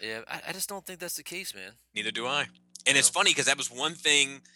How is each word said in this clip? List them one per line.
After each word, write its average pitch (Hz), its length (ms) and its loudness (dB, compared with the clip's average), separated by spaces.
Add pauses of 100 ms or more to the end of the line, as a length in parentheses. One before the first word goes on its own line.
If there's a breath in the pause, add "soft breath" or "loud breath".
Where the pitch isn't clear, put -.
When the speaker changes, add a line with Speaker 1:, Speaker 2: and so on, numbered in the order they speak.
Speaker 1:
Yeah, 113 260 -8
I, - 200 -10
I 165 60 -6
just 190 160 -8
don't 196 160 -10
think 180 140 -14
that's 175 160 -8
the 147 80 -12
case, 180 300 -10
man. 98 200 -14 (200)
Speaker 2:
Neither 107 180 -2
do 117 160 -2
I. 139 200 0 (380)
And 139 120 6
Speaker 1:
You - 0 -
Speaker 2:
it's 131 120 6
Speaker 1:
know? - 0 -
Speaker 2:
funny 185 240 4
'cause 139 120 0
that 139 120 4
was 131 120 -6
one 147 260 -4
thing – 139 460 2 (140)